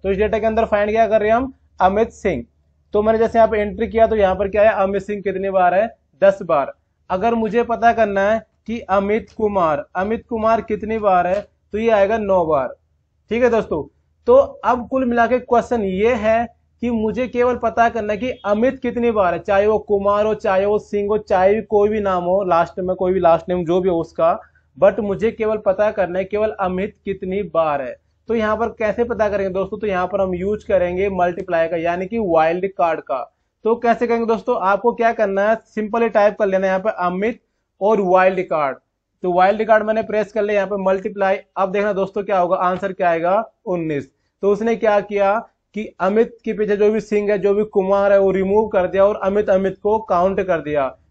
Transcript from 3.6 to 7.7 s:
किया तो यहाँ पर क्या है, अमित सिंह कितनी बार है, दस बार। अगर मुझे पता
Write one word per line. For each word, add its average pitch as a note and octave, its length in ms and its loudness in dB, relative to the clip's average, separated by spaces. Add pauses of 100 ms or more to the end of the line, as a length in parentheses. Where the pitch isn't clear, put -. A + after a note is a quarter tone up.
किया A3 180 2
तो A3 100 0
यहाँ F#3+ 180 2
पर G3 140 -2
क्या G3+ 140 0
है, G3+ 200 4
अमित G3 200 -2
सिंह G#3 200 -8
कितनी F#3+ 280 -4
बार F#3 240 2
है, G3+ 120 2 (360)
दस G3 200 6
बार। D3+ 300 -2 (380)
अगर G3+ 240 0
मुझे A3+ 280 0
पता A#3 300 2